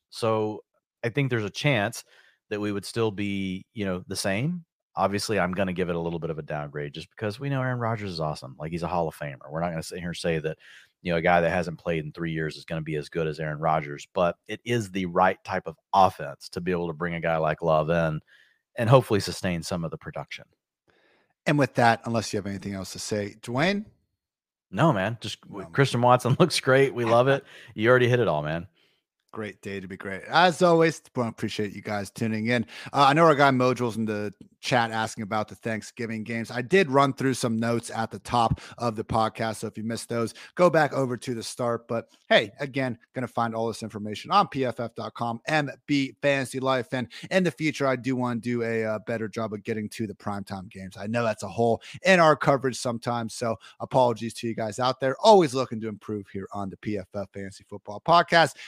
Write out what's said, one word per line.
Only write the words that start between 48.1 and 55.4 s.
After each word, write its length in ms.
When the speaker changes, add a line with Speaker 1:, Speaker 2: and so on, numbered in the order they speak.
Speaker 2:
wanna 240
do 220
a, 200
uh, 240
better 220
job 240
of 100
getting 260
to 160
the 80
primetime 560
games. 280
I 100
know 160
that's 180
a 60
hole 340
in 140
our 160
coverage 420
sometimes, 560
so 220
apologies 560
to 120
you 60
guys 240
out 220
there. 220
Always 340